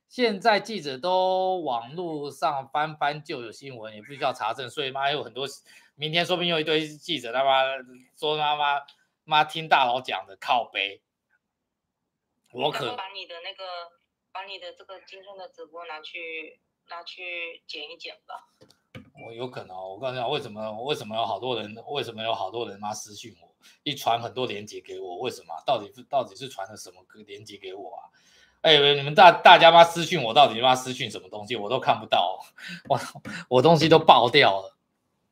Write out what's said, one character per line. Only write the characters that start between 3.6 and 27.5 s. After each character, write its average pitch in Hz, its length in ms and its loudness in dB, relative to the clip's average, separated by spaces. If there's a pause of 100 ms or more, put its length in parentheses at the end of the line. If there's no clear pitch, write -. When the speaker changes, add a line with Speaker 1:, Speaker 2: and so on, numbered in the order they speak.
Speaker 1:
闻， 110 180 -14
也 104 60 -18
不 135 140 -20
需 131 60 -18
要 139 120 0
查 117 220 -4
证， 123 160 -10
所 151 120 -8
以 135 80 -4
妈 139 220 -2
有 139 100 -4
很 113 120 -14
多， 131 120 -8 (500)
明 151 140 -8
天 170 140 0
说 180 100 -2
不 165 80 -2
定 175 60 -2
又 165 100 0
一 156 60 -2
堆 156 240 0
记 151 320 -8
者 117 100 -10
他 131 140 0
妈 135 180 4 (540)
说 151 220 -4
他 147 180 -2
妈， 143 240 0 (440)
妈 156 200 2
听 160 240 -10
大 139 160 6
佬 123 160 0
讲 104 260 -8
的 95 140 -20
靠 - 240 0
北。 98 380 -6 (1600)
我 147 140 -2
可 - 120 -6
Speaker 2:
应 - 20 -4
该 117 40 -4
会 113 60 -8
把 - 140 -10
你 185 160 -14
的 175 80 -16 (100)
那 190 100 -14
个， 190 100 -16 (680)
把 190 120 -12
你 196 140 -16
的 175 140 -16
这 196 120 -20
个 185 220 -18
今 190 160 -20
天 196 140 -20
的 185 120 -16
直 165 180 -20
播 165 200 -18
拿 156 140 -14
去， 165 580 -14 (300)
拿 170 160 -14
去 170 600 -14
剪 151 240 -16
一 - 60 -20
剪 - 200 -18 (100)
吧。 - 220 -18 (760)
Speaker 1:
我 113 80 -16
有 120 160 -10
可 123 160 -14
能 92 120 -18
哦， 95 180 -14
我 101 40 -18
告 131 100 -8
诉 127 60 -8
你 127 60 -8
啊， 117 60 -6
为 143 140 -4
什 117 100 -14
么， 107 320 -10
为 143 120 -4
什 117 120 -12
么 107 80 -12
有 113 100 -2
好 101 140 -4
多 123 220 -6
人， 107 160 -12 (100)
为 135 160 -6
什 113 100 -10
么 110 100 -12
有 113 120 -2
好 95 160 -8
多 113 180 -8
人 98 120 -16
妈 104 120 -8
私 107 220 -14
讯 104 260 -20
我， - 140 -20 (300)
一 143 100 -6
传 117 260 -2
很 117 140 -10
多 127 120 -4
连 104 200 -10
结 95 140 -16
给 92 180 -16
我， 92 200 -12
为 120 120 -6
什 92 140 -14
么 85 100 -16
啊？ 80 100 -16
到 131 140 0
底 101 140 -14
是， 123 120 -20
到 131 200 -4
底 98 100 -20
是 131 140 -14
传 98 200 -12
了 104 80 -18
什 95 140 -18
么 92 140 -20
个 107 160 -20
连 104 240 -18
结 101 120 -20